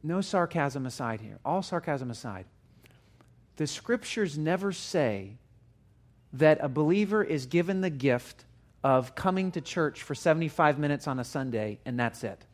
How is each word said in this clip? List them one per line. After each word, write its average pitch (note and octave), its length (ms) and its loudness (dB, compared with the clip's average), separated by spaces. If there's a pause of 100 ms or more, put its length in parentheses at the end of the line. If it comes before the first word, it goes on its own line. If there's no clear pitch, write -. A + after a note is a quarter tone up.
No E3+ 200 -2
sarcasm D3+ 640 0
aside A#2 340 -4
here. G#2 240 -16
All F3+ 180 0
sarcasm C#3+ 480 -4
aside. G2+ 360 -10 (1080)
The D3+ 120 -2
scriptures G#3+ 680 -2
never F3+ 360 0
say G#2+ 640 -2 (960)
that D3+ 300 8
a C#3+ 60 0
believer F#3+ 540 2
is C#3+ 240 -2
given F3 340 0
the F#3 100 0
gift C3 540 0 (400)
of C3 320 4
coming F#3 340 0
to E3+ 100 -6
church - 420 -2
for - 120 -6
seventy-five D#3 640 4
minutes D3 300 -2
on C3 100 -2
a B2 60 -4
Sunday, A2+ 600 -4
and B2 140 -4
that's A#2+ 240 -2
it. F#2+ 320 -8